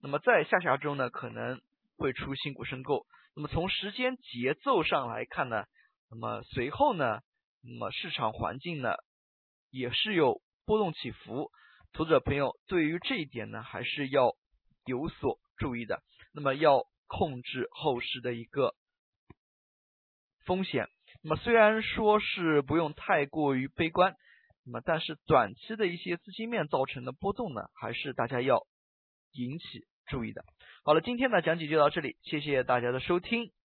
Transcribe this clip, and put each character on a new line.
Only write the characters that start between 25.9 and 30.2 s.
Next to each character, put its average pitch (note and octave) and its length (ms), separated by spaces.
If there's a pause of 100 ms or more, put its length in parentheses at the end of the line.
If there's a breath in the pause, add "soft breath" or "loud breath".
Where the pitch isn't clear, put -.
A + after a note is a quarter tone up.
些 E3+ 220
资 - 140
金 A3+ 180
面 G3+ 180
造 C3+ 200
成 B2 180
的 B2+ 60
波 G3 200
动 G3+ 220
呢， G#2+ 80 (140)
还 A#2 180
是 C3 200
大 A#2+ 120
家 B2 160
要 B2+ 240 (680)
引 C3+ 260
起 - 60 (420)
注 B2 180